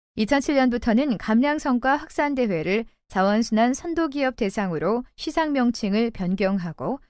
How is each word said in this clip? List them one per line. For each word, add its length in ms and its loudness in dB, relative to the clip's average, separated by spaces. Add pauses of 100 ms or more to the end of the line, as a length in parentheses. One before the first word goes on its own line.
(160)
이천칠 380 0
년부터는 640 2
감량 400 2
성과 380 0
확산 380 -2
대회를 500 0 (240)
자원순환 680 2
선도 340 -2
기업 280 -2
대상으로 680 -2 (120)
시상 360 -2
명칭을 580 0
변경하고 1000 -2